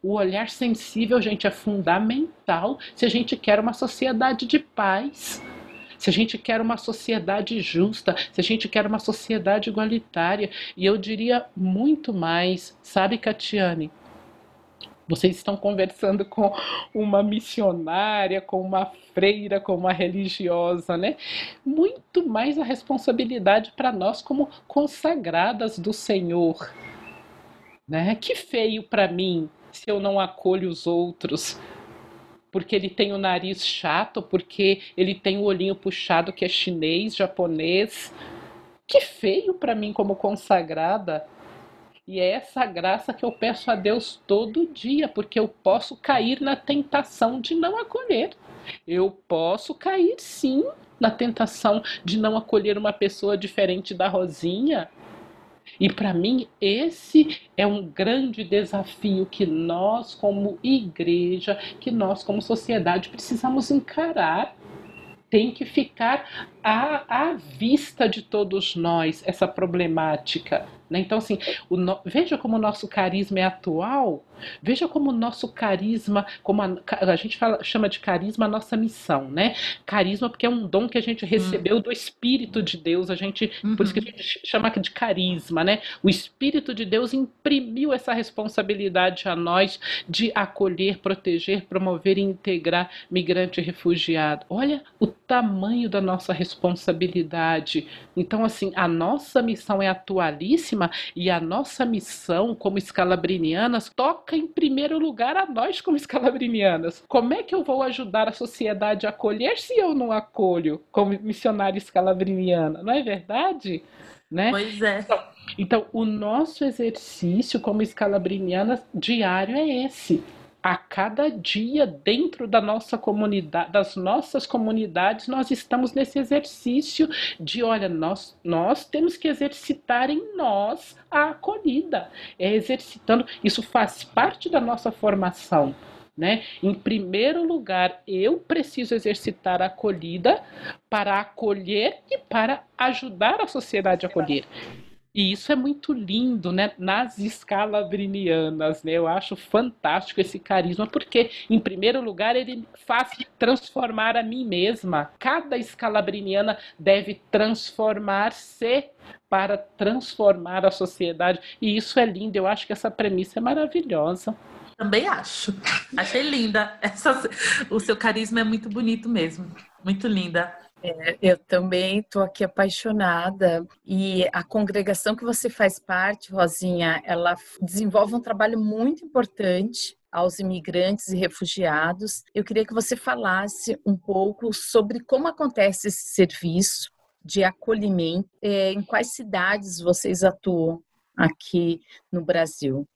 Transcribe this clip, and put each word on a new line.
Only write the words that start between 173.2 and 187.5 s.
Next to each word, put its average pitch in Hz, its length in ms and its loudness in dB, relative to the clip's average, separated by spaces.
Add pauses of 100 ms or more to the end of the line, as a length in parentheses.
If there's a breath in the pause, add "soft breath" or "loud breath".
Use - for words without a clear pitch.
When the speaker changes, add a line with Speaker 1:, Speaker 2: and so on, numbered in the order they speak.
Speaker 3:
E 190 460 0
a 175 100 -2
congregação 202 720 0
que 233 120 -6
você 240 240 -2
faz 202 280 2
parte, 190 540 -2
Rosinha, 170 720 2
ela 175 300 2
f-, - 280 -10
desenvolve 202 540 2
um 240 60 0
trabalho 220 360 0
muito 220 460 0
importante 208 920 -2 (120)
aos 180 300 0
imigrantes 185 720 -2
e 185 80 -2
refugiados. 180 1080 -2 (100)
Eu 208 120 -2
queria 220 200 0
que 220 80 -12
você 226 220 -2
falasse 208 920 -2
um 202 120 2
pouco 202 560 -2
sobre 240 480 0
como 277 260 0
acontece 214 640 0
esse - 240 -8
serviço 175 760 0 (360)
de 190 180 0
acolhimento, 190 840 0 (120)